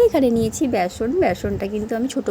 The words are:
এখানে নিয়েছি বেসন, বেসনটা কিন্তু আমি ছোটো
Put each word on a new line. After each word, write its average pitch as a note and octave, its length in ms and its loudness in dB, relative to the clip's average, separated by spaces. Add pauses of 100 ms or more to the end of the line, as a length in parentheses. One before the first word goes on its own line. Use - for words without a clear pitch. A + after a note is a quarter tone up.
এখানে C#4+ 300 4
নিয়েছি A3+ 260 -2 (120)
বেসন, G3+ 360 -2 (120)
বেসনটা G3+ 520 -2
কিন্তু G#3+ 240 -6
আমি B3 160 -2
ছোটো C4+ 160 -4